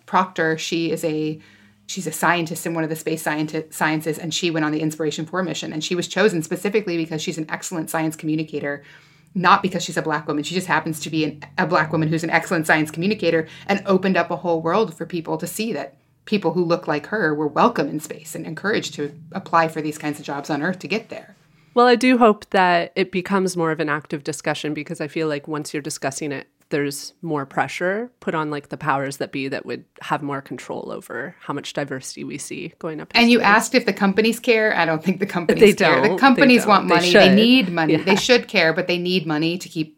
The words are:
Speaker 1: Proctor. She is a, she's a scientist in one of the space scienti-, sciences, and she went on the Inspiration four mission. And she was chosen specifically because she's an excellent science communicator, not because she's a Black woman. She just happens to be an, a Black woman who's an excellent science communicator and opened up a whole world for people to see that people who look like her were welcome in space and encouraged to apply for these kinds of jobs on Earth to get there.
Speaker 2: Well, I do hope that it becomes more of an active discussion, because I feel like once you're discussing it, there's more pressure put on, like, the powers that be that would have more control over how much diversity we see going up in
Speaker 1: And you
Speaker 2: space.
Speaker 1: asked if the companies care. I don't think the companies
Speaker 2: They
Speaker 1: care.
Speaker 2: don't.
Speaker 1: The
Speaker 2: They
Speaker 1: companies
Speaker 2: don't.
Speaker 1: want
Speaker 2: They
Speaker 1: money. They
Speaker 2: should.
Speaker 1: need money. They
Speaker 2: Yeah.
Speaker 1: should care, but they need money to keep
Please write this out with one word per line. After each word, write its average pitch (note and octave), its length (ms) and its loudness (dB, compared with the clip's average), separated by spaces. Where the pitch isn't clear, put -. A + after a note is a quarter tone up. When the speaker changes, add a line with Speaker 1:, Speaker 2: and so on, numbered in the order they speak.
Speaker 1:
Proctor. F3 540 0
She E3 320 -2
is D#3+ 120 -4
a, D#3 360 -2
she's F#3 180 -8
a - 60 -6
scientist E3 560 0
in E3 80 -4
one D#3+ 80 -2
of D3+ 80 -2
the D#3+ 40 -6
space D#3+ 280 -4
scienti-, D#3 500 -4
sciences, D#3 460 -2
and E3 120 -8
she E3+ 200 -2
went D#3 120 0
on D3+ 80 0
the D#3 100 -2
Inspiration D#3 440 -2
four F3+ 160 -4
mission. D#3+ 320 -6
And D#3 100 -6
she F3+ 120 -4
was F3 120 -2
chosen F#3 360 2
specifically G3 540 -2
because D#3+ 240 -4
she's E3 180 -6
an D#3 100 -6
excellent E3 400 -8
science D#3 260 -2
communicator, D3 680 -6
not F#3 300 4
because F#3 200 -2
she's E3 140 -6
a D#3+ 60 0
Black D#3 240 -4
woman. D3 160 -2
She D#3 100 -8
just F3+ 140 -2
happens D#3 320 0
to - 100 -10
be D#3 160 0
an, D3 160 -6
a F3+ 80 2
Black D#3 260 0
woman D#3 180 0
who's D#3+ 140 -2
an E3 60 -4
excellent E3 380 0
science D#3 240 2
communicator E3 560 0
and G3 220 0
opened F#3+ 300 2
up E3+ 120 2
a F3 80 -4
whole E3+ 240 -2
world E3+ 320 0
for E3 140 -10
people E3 320 -4
to F3 80 -6
see G#3+ 260 -6
that C#3 220 -10
people G3 280 0
who F3+ 100 2
look E3 240 0
like D3 200 -2
her F3+ 260 0
were D3+ 140 0
welcome D#3+ 420 2
in D#3 100 -6
space - 360 -12
and E3 100 -10
encouraged F3+ 480 -4
to D3 180 -6
apply E3 360 0
for D#3 140 -6
these D3+ 160 -6
kinds D3 220 -6
of D#3 60 -14
jobs C#3+ 260 -8
on D3 100 -2
Earth F#3 160 -2
to - 100 -12
get D3+ 220 -6
there. - 260 -18
Speaker 2:
Well, A#3+ 140 6
I B3 80 8
do B3+ 240 6
hope G#3+ 320 6
that F3 440 4
it F#3 160 0
becomes F#3 460 -2
more E3 140 0
of D#3 80 -2
an D3+ 100 -2
active D3 340 -4
discussion, D3+ 520 -4
because D3+ 260 -8
I D3+ 60 -6
feel D#3+ 200 -2
like D3 200 -4
once D3+ 260 -6
you're D3+ 80 -4
discussing D3 500 -6
it, C#3 160 -10
there's C#3+ 440 -4
more D3+ 240 -4
pressure F#3 720 -2
put E3+ 160 -4
on, D#3 160 -2
like, D3 180 -8
the C#3 80 -10
powers C#3 400 -2
that - 140 -6
be C3+ 160 -6
that C3+ 180 -6
would B2 200 -8
have D3 200 -4
more C#3+ 200 -6
control - 500 -12
over - 480 -10
how - 140 -10
much - 200 -8
diversity C#3+ 500 -8
we C#3+ 140 -10
see - 400 -12
going D#3 240 -10
up D#3 140 -16
in A#3 60 4
Speaker 1:
And A#3 100 6
you A#3+ 80 6
Speaker 2:
space. - 80 2
Speaker 1:
asked G#3+ 280 4
if B3 120 2
the G#3 60 2
companies G#3+ 460 2
care. A3 360 2
I E3+ 100 2
don't D#3+ 180 -2
think F#3 160 0
the - 60 -4
companies E3+ 360 0
Speaker 2:
They G#3 120 8
Speaker 1:
care. E3+ 220 4
Speaker 2:
don't. - 80 2
Speaker 1:
The G#3 60 4
Speaker 2:
They F#3 80 0
Speaker 1:
companies B3+ 440 6
Speaker 2:
don't. - 80 0
Speaker 1:
want F#3 200 4
Speaker 2:
They F3 60 4
Speaker 1:
money. F3 180 4
They G3 140 10
Speaker 2:
should. F#3+ 80 8
Speaker 1:
need A#3 340 6
money. D#3+ 260 2
They D#3 160 2
Speaker 2:
Yeah. G3+ 80 4
Speaker 1:
should B3 280 4
care, E3 260 4
but F3+ 140 -2
they F3 120 0
need F3+ 260 0
money D#3+ 320 0
to F#3 120 -12
keep D#3 280 -8